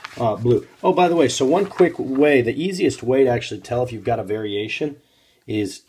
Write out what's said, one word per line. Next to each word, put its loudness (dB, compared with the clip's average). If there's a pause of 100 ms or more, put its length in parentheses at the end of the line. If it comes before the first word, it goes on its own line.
(200)
Uh, -2
blue. 0 (160)
Oh, 2
by 4
the 0
way, 4
so -2
one 2
quick 2
way, 2
the -2
easiest -2
way 4
to 4
actually -4
tell -4
if -4
you've -12
got -2
a -6
variation -6 (480)
is -4